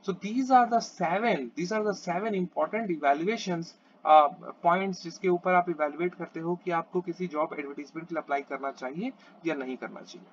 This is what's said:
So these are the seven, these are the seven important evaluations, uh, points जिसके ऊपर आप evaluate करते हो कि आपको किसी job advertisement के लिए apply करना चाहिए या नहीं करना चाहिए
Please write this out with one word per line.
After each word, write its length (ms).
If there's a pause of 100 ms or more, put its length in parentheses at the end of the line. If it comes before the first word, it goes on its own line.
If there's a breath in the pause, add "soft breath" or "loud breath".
So 60 (100)
these 280
are 200
the 140
seven, 580 (140)
these 160
are 120
the 140
seven 400
important 560
evaluations, 760 (360 soft breath)
uh, 240 (340)
points 400
जिसके 260
ऊपर 260
आप 160
evaluate 440
करते 260
हो 140 (100)
कि 60
आपको 300
किसी 260
job 320
advertisement 500
के 60
लिए 80
apply 260
करना 220
चाहिए 420 (340 loud breath)
या 80
नहीं 220
करना 240
चाहिए 320